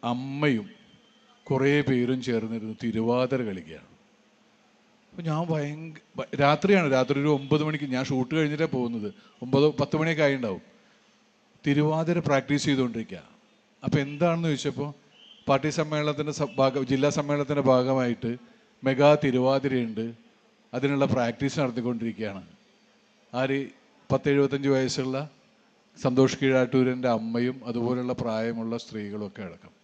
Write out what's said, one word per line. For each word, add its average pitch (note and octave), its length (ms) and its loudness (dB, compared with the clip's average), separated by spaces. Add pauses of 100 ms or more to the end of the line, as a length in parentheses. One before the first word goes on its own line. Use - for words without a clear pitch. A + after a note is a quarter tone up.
(140)
അമ്മയും C3+ 540 -2 (800)
കുറേ C3+ 240 2 (140)
പേരും B2+ 400 2
ചേർന്നിരുന്ന് A2+ 560 -4
തിരുവാതിര A#2+ 640 0
കളിക്കുകയാണ്. E2 420 -12 (1200)
അപ്പോൾ - 200 -14
ഞാൻ D#3 120 0 (100)
ഭയങ്ക-, D3+ 500 -6 (160)
ഭ-, C3 120 -8 (140)
രാത്രിയാണ്, D#3+ 440 4 (100)
രാത്രി B2+ 260 2
ഒരു D3+ 160 4
ഒമ്പത് C#3+ 280 0
മണിക്ക്, D3+ 280 -4
ഞാൻ B2+ 160 -2
ഷൂട്ട് B2+ 260 0
കഴിഞ്ഞിട്ടാണ് D#3 380 0
പോകുന്നത്, A#2 340 -4 (340)
ഒമ്പത് C3+ 220 2 (160)
പത്ത് C#3+ 180 -2
മണിയൊക്കെ D#3 260 0
ആയിട്ടുണ്ടാവും. B2 380 0 (1040)
തിരുവാതിര D#3 540 2 (100)
പ്രാക്ടീസ് C#3 400 2
ചെയ്തുകൊണ്ടിരിക്കുക. A2+ 520 -2 (640)
അപ്പോൾ D#3 200 0
എന്താണെന്ന് E3 460 0
ചോദിച്ചപ്പോൾ C#3 380 -4 (580)
പാർട്ടി C#3 220 4 (100)
സമ്മേളനത്തിൻ്റെ D3+ 600 -2
സ-, D3 100 -2 (120)
ഭാഗ-, C3+ 300 2
ജില്ലാ C#3 180 2 (100)
സമ്മേളനത്തിൻ്റെ C#3+ 520 0
ഭാഗമായിട്ട് B2+ 600 2 (560)
മെഗാ C3+ 240 6 (140)
തിരുവാതിരയുണ്ട്, B2+ 800 0 (680)
അതിനുള്ള C#3 400 0
പ്രാക്ടീസ് B2+ 500 -2
നടത്തിക്കൊണ്ടിരിക്കുകയാണ്. A2+ 800 -4 (1000)
ആര്? C3+ 180 0 (520)
പത്ത് C3+ 220 2
എഴുപത്തഞ്ച് C#3 420 2
വയസ്സുള്ള C3 420 -2 (880)
സന്തോഷ് C3 380 4
കീഴാറ്റൂരിൻ്റെ B2+ 760 2
അമ്മയും A#2+ 400 -2 (120)
അതുപോലുള്ള B2 520 -2
പ്രായമുള്ള A2+ 520 -4 (100)
സ്ത്രീകളൊക്കെ G#2 640 -10
അടക്കം. - 260 -20 (100)